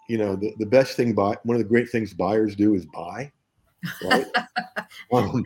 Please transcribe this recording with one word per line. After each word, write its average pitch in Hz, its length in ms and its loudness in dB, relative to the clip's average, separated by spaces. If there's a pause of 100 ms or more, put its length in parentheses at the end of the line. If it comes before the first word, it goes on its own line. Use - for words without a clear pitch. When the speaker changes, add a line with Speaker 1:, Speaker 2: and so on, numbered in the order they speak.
Speaker 1:
you 117 80 -2
know, 104 200 0
the, 104 220 -4
the 107 80 -2
best 131 300 4
thing, 120 160 2
buy-, 101 300 2
one 117 140 0
of 117 60 2
the 107 60 -6
great 120 220 2
things 104 240 -4
buyers 101 420 0
do 104 180 4
is 87 120 -2
buy, 90 440 -12 (720)
right? - 280 2
Speaker 2:
<laughs> - 60 -2 (760)
Speaker 1:
Um, 107 340 2